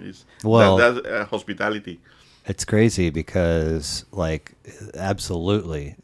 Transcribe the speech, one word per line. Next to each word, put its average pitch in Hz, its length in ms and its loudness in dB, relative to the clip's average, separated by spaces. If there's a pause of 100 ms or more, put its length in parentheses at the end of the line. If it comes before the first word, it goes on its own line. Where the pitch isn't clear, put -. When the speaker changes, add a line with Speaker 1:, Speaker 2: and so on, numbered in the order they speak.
Speaker 1:
it's 98 220 -16 (180)
Speaker 2:
Well, 110 320 6
Speaker 1:
that, 123 280 4
that, - 20 -14
uh, 107 200 -4
hospitality. 101 760 -6 (440)
Speaker 2:
It's - 200 -6
crazy 107 460 4
because, 80 1000 -2
like, 80 440 -6 (380)
absolutely, 87 1120 -4